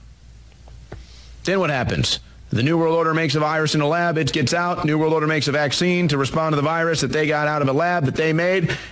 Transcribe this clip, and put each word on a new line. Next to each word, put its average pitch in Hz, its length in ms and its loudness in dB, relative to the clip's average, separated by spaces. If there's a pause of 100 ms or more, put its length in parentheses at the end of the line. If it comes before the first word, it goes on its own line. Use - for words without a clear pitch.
(1400)
Then 190 160 0
what 175 120 0
happens? 120 500 -2 (300)
The 104 120 0
New 160 160 2
World 165 160 2
Order 160 200 2
makes 160 200 0
a 156 60 0
virus 156 340 0
in 156 60 2
a 147 80 2
lab. 170 280 0
It 156 160 0
gets - 220 0
out. 175 300 0
New 151 120 2
World 156 160 2
Order 151 140 2
makes 156 220 0
a 139 40 0
vaccine 175 560 0
to 143 100 0
respond 156 340 0
to 151 40 0
the 143 60 0
virus 165 380 0
that 135 80 0
they 151 180 0
got 151 220 2
out 151 140 0
of 135 60 2
a 135 40 2
lab 170 320 2
that 131 100 0
they 160 180 2
made. 175 440 0 (160)